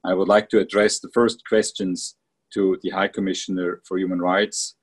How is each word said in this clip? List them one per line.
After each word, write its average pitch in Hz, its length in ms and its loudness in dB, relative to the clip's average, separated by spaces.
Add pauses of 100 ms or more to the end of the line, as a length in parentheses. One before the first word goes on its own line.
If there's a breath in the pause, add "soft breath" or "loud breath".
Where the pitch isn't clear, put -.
I 90 100 0
would 90 140 0
like 104 220 4
to 110 80 4
address 104 400 2
the - 160 -14
first 117 340 2
questions 101 680 -2 (360)
to 95 300 2
the 90 80 -6
High 95 180 -2
Commissioner 92 760 -4
for 92 140 -6
Human 92 220 -2
Rights. 95 640 -2